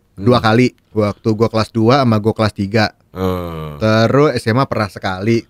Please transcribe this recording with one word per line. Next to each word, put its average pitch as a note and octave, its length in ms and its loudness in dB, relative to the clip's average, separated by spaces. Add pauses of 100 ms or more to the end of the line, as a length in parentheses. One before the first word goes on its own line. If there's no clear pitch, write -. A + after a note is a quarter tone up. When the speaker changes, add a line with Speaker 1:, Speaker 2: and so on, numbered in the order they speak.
(180)
Speaker 1:
dua A#2 240 2
Speaker 2:
Hmm. - 40 0
Speaker 1:
kali. A#2 200 4 (240)
Waktu G#2 400 -4
gua A2 160 0
kelas A2 240 -2
dua A#2 320 2
sama A2+ 160 2
gua G#2 160 -2
kelas G#2+ 160 0
tiga. G#2 400 -2 (200)
Speaker 2:
Hmm. E2+ 680 -6
Speaker 1:
Terus A2+ 560 2
S A#2+ 120 -6
M A2+ 120 2
A C#3 80 0
pernah G#2+ 240 -4
sekali G#2 600 -4